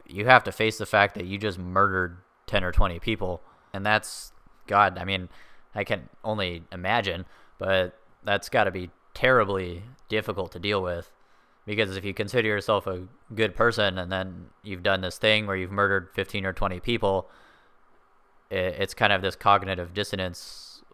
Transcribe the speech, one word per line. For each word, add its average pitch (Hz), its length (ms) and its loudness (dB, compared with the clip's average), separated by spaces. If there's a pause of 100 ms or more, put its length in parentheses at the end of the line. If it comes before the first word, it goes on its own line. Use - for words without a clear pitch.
you 104 180 -6
have 123 200 8
to 98 80 -6
face 110 240 0
the 104 80 -8
fact 101 300 4
that 92 100 -8
you 95 120 -6
just 98 220 -4
murdered 92 580 0 (280)
ten 101 180 6
or 90 80 -2
twenty 92 280 6
people. 95 420 -2 (320)
And 98 120 -4
that's, - 460 0 (360)
God, 98 300 4
I 87 60 -8
mean, 92 240 -2 (480)
I 104 80 -2
can 101 240 -4 (160)
only 92 480 -4
imagine, 95 540 -2 (320)
but 95 420 0 (240)
that's 101 240 -2
gotta 104 240 2
be 90 180 -8 (240)
terribly 98 720 0 (240)
difficult 101 460 -4
to 90 60 -14
deal 101 220 0
with. 87 300 -6 (540)
Because 104 320 -2
if 95 80 -8
you 98 80 -6
consider 110 340 -2
yourself 104 400 0
a 92 200 -6 (280)
good 104 180 0
person 110 440 2
and 90 140 -6
then 92 340 -6 (180)
you've 95 200 -10
done 98 180 2
this 90 160 -6
thing 107 280 4
where 98 120 -2
you've 92 140 -6
murdered 98 420 0
fifteen 98 320 -4
or 95 80 -2
twenty 92 260 -2
people, 101 500 0 (1200)
i-, 101 60 -6
it's 92 380 -4
kind 104 180 2
of 98 100 2
this 95 140 -2
cognitive 95 580 0
dissonance - 880 -8 (100)